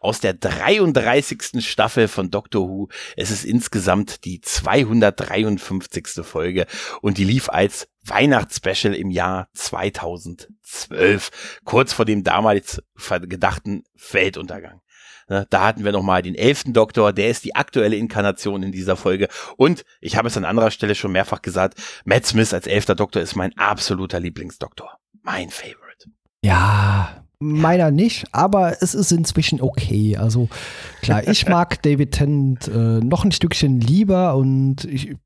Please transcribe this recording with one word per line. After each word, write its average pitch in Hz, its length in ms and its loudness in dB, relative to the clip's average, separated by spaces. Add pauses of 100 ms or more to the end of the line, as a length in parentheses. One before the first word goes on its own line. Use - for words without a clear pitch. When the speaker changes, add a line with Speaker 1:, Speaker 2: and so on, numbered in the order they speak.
Speaker 1:
aus 104 180 0
der 95 160 0
dreiunddreißigsten 123 1300 0
Staffel 110 460 2
von 92 240 -4
Doctor 101 360 -2
Who. 98 200 -8 (280)
Es 95 140 -6
ist 101 140 -6
insgesamt 101 800 -2
die 90 160 -10
zweihundertdreiundfünfzigste 101 1800 0
Folge 87 420 -4 (340)
und 101 160 0
die 101 60 2
lief 110 260 2
als - 380 0 (180)
Weihnachtsspecial 107 880 2
im 95 200 -4
Jahr 90 420 -2
zweitausendzwölf, - 1800 -4 (340)
kurz 127 280 2
vor 113 140 0
dem 104 180 0
damals 101 580 0 (140)
ver-, 90 240 -6
gedachten 90 640 -4 (260)
Weltuntergang. 90 680 -4 (480)
Ne, 98 200 -2
da 95 160 2
hatten 110 200 0
wir 101 80 0
nochmal 95 300 0
den 90 120 -8
elften 131 380 0
Doktor, 107 400 4
der 101 160 0
ist - 160 -4
die 110 100 -10
aktuelle 110 400 0
Inkarnation 101 680 -2
in 95 80 -6
dieser 92 240 -2
Folge. 95 320 -2 (280)
Und 156 280 4 (160)
ich - 160 -6
habe 113 100 0
es 113 100 -4
an 98 80 -4
anderer 107 280 2
Stelle 104 240 -2
schon 98 160 -6
mehrfach 95 280 -2
gesagt, 92 380 -2 (260)
Matt - 220 2
Smith 110 260 2
als 90 140 -4
elfter 101 300 0
Doktor 101 260 -2
ist - 140 -6
mein 92 200 -4
absoluter 95 600 -2
Lieblingsdoktor. - 800 -12 (240)
Mein - 280 -8
Favorite. - 580 -18 (340)
Speaker 2:
Ja, 98 840 2 (140)
meiner 156 520 4
nicht, 185 420 2
aber 180 480 2
es - 140 0
ist 196 180 2
inzwischen 165 480 0
okay. 107 560 0
Also 113 320 2 (540)
klar, - 260 2
ich - 180 2
Speaker 1:
<laughs> - 20 0
Speaker 2:
mag 175 340 2
David 143 300 2
Tennant, 139 560 2
äh, - 20 -6 (340)
noch 156 200 2
ein 196 80 4
Stückchen 139 500 2
lieber 180 540 4
und 135 500 2
ich 156 280 -6 (100)